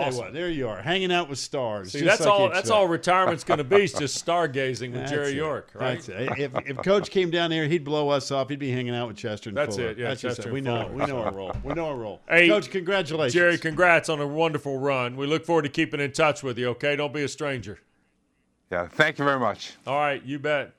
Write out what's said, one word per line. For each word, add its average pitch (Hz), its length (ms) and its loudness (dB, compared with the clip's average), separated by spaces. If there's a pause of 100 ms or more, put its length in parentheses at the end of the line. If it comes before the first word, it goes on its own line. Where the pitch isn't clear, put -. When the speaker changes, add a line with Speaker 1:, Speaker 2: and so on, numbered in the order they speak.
Speaker 1:
you 143 40 0
Speaker 2:
awesome. 123 180 -4
Speaker 1:
what, 101 80 -14
there 175 160 -4
you 135 200 -4
are, 98 120 -8
hanging 180 300 0
out 175 160 0
with 139 120 -8
stars, 104 520 -4
Speaker 2:
See, 147 80 -6
Speaker 1:
just 185 200 4
Speaker 2:
that's - 20 0
Speaker 1:
like 160 80 4
Speaker 2:
all, 202 140 6
Speaker 1:
you 190 60 4
Speaker 2:
that's 180 120 0
Speaker 1:
expect. 214 160 4
Speaker 2:
all 190 100 6
retirement's 175 560 2
gonna 147 220 2
be, 202 180 6
is 165 80 0
just - 340 -4
Speaker 1:
<laughs> - 0 -
Speaker 2:
stargazing 131 680 0
with 123 100 -6
Speaker 1:
That's 135 100 -6
Speaker 2:
Jerry 143 200 0
Speaker 1:
it. 135 40 -2
Speaker 2:
York, 143 380 -4
right? 123 220 -2
Speaker 1:
That's - 120 -10
it. 117 320 -4
If, 139 120 -2 (140)
if 135 120 -8
Coach 196 340 2
came 185 180 2
down 170 220 2
here, 160 160 0
he'd 160 160 0
blow 147 240 0
us 139 240 2
off. 135 160 0
He'd 143 120 -6
be 135 120 -2
hanging 123 240 -2
out 120 140 -4
with 107 80 -12
Chester 107 320 -6
and 98 80 -4
Speaker 2:
That's 139 180 0
Speaker 1:
Fuller. 117 140 -2
Speaker 2:
it. 110 80 -10
Yeah, 120 120 -4
Speaker 1:
That's 117 120 -6
just 123 160 -4
Speaker 2:
Chester 113 120 -8
Speaker 1:
it. 120 40 -4
We 139 60 -2
Speaker 2:
and 135 80 -6
Speaker 1:
know. 117 160 0
Speaker 2:
Fuller. 113 100 -8
Speaker 1:
We - 140 -2
know 131 160 -4
our 95 100 -2
role. 95 180 -8 (100)
We 139 120 -4
know 160 140 -4
our 139 100 -6
role. 104 320 -8
Speaker 2:
Hey, 170 180 8
Speaker 1:
Coach, 208 220 4
congratulations. 165 640 0
Speaker 2:
Jerry, 175 240 4
congrats 165 500 4
on 151 140 -2
a 147 60 -2
wonderful 147 500 -2
run. 131 400 0
We 139 100 -4
look 156 180 0
forward 165 180 4
to - 60 0
keeping 151 300 -2
in 139 140 -2
touch 147 280 2
with 123 160 -4
you, 123 120 0
okay? 143 260 -2
Don't 147 180 -2
be 147 100 -2
a 135 40 -2
stranger. 127 520 -6 (920)
Speaker 3:
Yeah, 87 160 -2
thank 151 320 2
you 143 60 2
very 139 140 2
much. 104 340 -2 (120)
Speaker 2:
All 131 140 -2
right, 143 240 -2
you 139 160 -8
bet. 139 400 -4